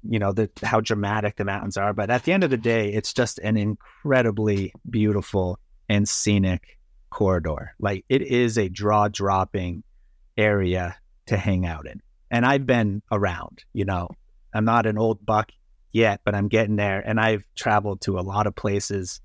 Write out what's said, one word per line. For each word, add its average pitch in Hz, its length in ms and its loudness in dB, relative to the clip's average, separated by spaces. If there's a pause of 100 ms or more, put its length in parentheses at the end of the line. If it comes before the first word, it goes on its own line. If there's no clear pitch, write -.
you 110 160 -2
know, 101 140 0
the, 104 160 0 (140)
how 110 180 2
dramatic 104 560 -2
the 104 80 -2
mountains 101 320 -6
are, 101 160 0
but 104 160 -4
at 123 140 0
the 170 100 2
end 196 100 2
of 156 60 0
the 131 80 0
day, 113 360 0
it's 107 200 -4
just - 260 -2
an 107 160 0
incredibly 107 1160 0 (160)
beautiful 101 720 0 (280)
and 104 200 2
scenic 95 720 0 (320)
corridor. 85 720 -2
Like, 101 300 -4
it 135 120 4
is 123 360 2
a 98 120 0
jaw-dropping 98 1120 0 (540)
area 92 580 0 (300)
to 113 100 -2
hang 95 300 0
out 78 200 -8
in. - 160 -14 (300)
And 120 140 2
I've 139 200 2
been 110 360 2 (100)
around, 98 640 -4
you 104 100 -2
know, 92 240 -2 (460)
I'm 107 100 0
not 113 220 4
an 107 120 0
old 110 280 0
buck 107 260 0 (400)
yet, 110 320 2
but 104 120 0
I'm 101 120 0
getting 107 300 2
there. 98 280 0
And 110 140 0
I've 110 240 2 (120)
traveled 104 460 0
to 98 160 -2
a 90 40 -2
lot 98 260 -2
of 98 80 -6
places. 101 680 -4